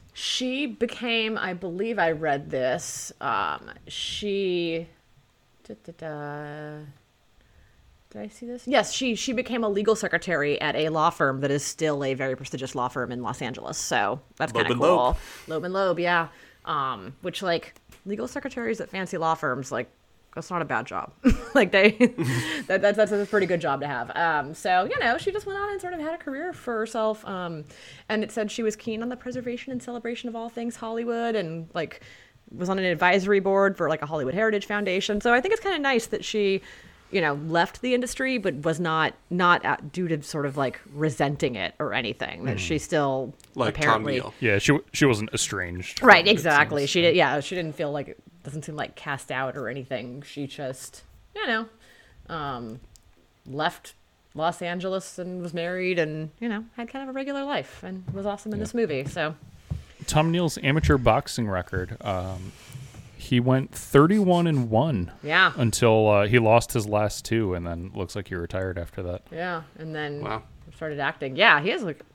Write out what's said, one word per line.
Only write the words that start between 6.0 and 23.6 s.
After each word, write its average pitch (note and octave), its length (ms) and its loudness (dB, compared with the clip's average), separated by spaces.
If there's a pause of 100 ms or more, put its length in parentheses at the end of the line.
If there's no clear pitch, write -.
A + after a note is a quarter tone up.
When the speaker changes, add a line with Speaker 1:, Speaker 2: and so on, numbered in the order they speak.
Speaker 1:
did G#3+ 120 -14
I G#3+ 60 -10
see - 180 -18
this? A#3+ 200 -12
Yes, B3 260 2
she, B3+ 220 -2
she B3+ 180 -4
became A#3+ 320 -2
a G#3 40 0
legal G#3 280 2
secretary E3 640 0
at D3 160 0
a D#3 120 0
law D#3+ 220 4
firm C3+ 300 0
that C#3 100 2
is C#3 140 0
still D3 400 -2
a C3+ 100 0
very C3 220 -2
prestigious C3 380 -8
law B2+ 140 0
firm B2 240 -4
in B2 100 -6
Los A#2+ 200 -6
Angeles. G#2+ 360 -8
So A2 420 0 (160)
that's - 180 -4
Speaker 2:
Loeb G2+ 120 4
Speaker 1:
kinda A2 80 4
Speaker 2:
and A#2+ 80 -2
Speaker 1:
cool. E3+ 140 6
Speaker 2:
Loeb. B2+ 200 4 (320)
Speaker 1:
Loeb D#3+ 160 -4
and F#3 100 -4
Loeb, F#3+ 260 2
yeah. F3 280 2 (360)
Um, C3 580 -4
which, F3+ 200 -6
like, E3+ 320 -2 (320)
legal G#3+ 200 -6
secretaries B3 540 -6
at - 100 -10
fancy F#3 280 -6
law D#3+ 160 2
firms, C3 360 -4
like, A#2+ 180 -2 (460)
that's - 160 -10
not F3+ 100 -2
a D#3 60 -2
bad B2+ 200 -2
job. - 260 -8 (120)
<laughs> C4 80 8 (220)
Like, G#3+ 180 4
they, G3+ 200 8
Speaker 2:
<laughs> A3+ 760 0
Speaker 1:
that, F#3 160 2
that, G3+ 140 4
that's G#3+ 160 4
a G#3 120 2
pretty G3 220 2
good E3+ 160 2